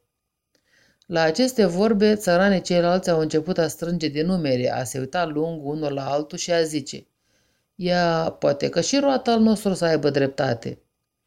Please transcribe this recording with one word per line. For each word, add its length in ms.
La 160
aceste 420
vorbe, 500
țăranii 460
ceilalți 500
au 100
început 380
a 100
strânge 400
din 200
umere, 440
a 120
se 140
uita 280
lung 400
unul 260
la 180
altul 280
și 140
a 100
zice: 440
"Ia, 640
poate 300
că 120
și 180
roata 340
al 80
nostru 340
să 100
aibă 260
dreptate." 680